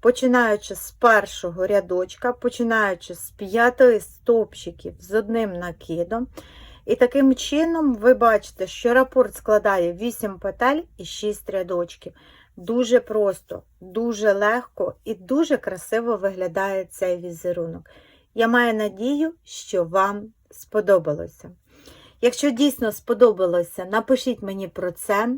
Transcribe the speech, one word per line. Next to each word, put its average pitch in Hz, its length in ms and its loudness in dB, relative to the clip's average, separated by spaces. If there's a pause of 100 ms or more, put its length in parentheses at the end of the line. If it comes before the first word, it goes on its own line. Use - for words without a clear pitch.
починаючи 240 720 2
з - 160 -16
першого 196 760 2
рядочка, 185 680 -2
починаючи 220 800 -2
з - 160 -18
п'яти 233 680 4
стовпчиків - 1000 -4
з 185 140 -14
одним 220 400 -2
накидом. 175 760 -8 (580)
І 254 100 0
таким 262 400 4
чином 311 600 0
ви 226 180 4
бачите, 214 540 0
що 240 260 -2
рапорт 262 420 2
складає 202 580 0
вісім 202 460 -8
петель 247 420 -2 (160)
і 180 80 -16
шість - 440 -8
рядочків. 180 640 -6 (440)
Дуже 233 420 2
просто, 202 640 -4 (180)
дуже 208 520 -2
легко 208 720 -2
і 220 120 -8
дуже 269 420 0
красиво 220 600 -4
виглядає 190 680 -4
цей 180 320 -4
візерунок. 170 720 -8 (460)
Я 226 120 2
маю 240 260 2
надію, 233 600 -2 (100)
що - 400 -6
вам 202 500 -2 (180)
сподобалося. 175 1000 -2 (680)
Якщо 247 280 2
дійсно 247 420 0
сподобалося, 185 920 2
напишіть 233 560 0
мені 196 260 -8
про 180 240 -6
це 220 460 -2